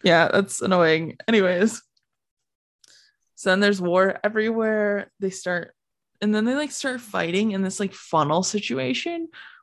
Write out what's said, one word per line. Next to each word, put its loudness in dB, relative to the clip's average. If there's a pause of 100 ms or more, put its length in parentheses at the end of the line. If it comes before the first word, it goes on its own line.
Yeah, 6
that's 0
annoying. 2 (100)
Anyways. 2 (1500)
So -4
then 4
there's 2
war 2
everywhere. -2
They -4
start, -6 (480)
and 2
then 0
they, 0
like, -4
start -6
fighting -2
in -2
this, -4
like, -4
funnel 0
situation, -4 (340)